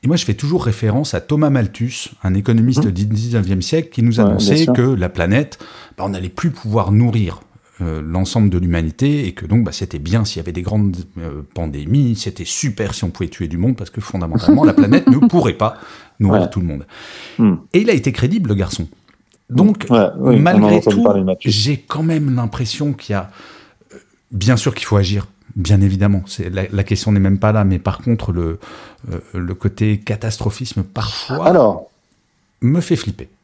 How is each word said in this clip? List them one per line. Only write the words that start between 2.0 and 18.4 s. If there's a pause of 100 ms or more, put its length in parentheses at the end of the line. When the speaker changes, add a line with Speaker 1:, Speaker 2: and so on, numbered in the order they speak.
Speaker 1:
un
économiste
Speaker 2:
Mhm.
Speaker 1:
du
dix-neuvième
siècle,
qui
nous
Speaker 2:
Ouais,
Speaker 1:
annonçait
Speaker 2:
bien
sûr.
Speaker 1:
que
la
planète, (400)
bah,
on
n'allait
plus
pouvoir
nourrir, (420)
euh,
l'ensemble
de
l'humanité,
et
que
donc,
bah,
c'était
bien
s'il
y
avait
des
grandes, (220)
euh, (120)
pandémies,
c'était
super
si
on
pouvait
tuer
du
monde,
parce
que
fondamentalement,
la
planète
ne
pourrait
pas (440)
nourrir
Speaker 2:
Ouais.
Speaker 1:
tout
le
monde. (520)
Speaker 2:
Hmm. (180)
Speaker 1:
Et
il
a
été
crédible,